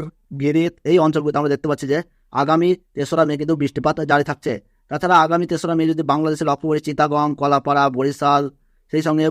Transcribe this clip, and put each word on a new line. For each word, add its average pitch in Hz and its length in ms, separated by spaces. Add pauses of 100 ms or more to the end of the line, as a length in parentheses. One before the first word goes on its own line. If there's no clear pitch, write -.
(400)
গিরিত, 156 340 (160)
এই 170 160
অঞ্চলগুলিতে 151 340
আমরা 147 140
দেখতে 143 160
পাচ্ছি 147 180
যে 143 100 (440)
আগামী 160 280 (260)
তেসরা 160 300
মে 147 160
কিন্তু 156 200
বৃষ্টিপাত 143 360 (140)
জারি 143 120
থাকছে। 139 300 (380)
তাছাড়া 180 240 (100)
আগামী 170 260
তেসরা 170 240
মে 160 160
যদি 156 200
বাংলাদেশে 156 380
লক্ষ্য 147 200
করি, 151 160
চিটাগং, 147 420 (120)
কলাপাড়া, 143 440 (120)
বরিশাল, 143 480 (500)
সেই 151 140
সঙ্গে 156 240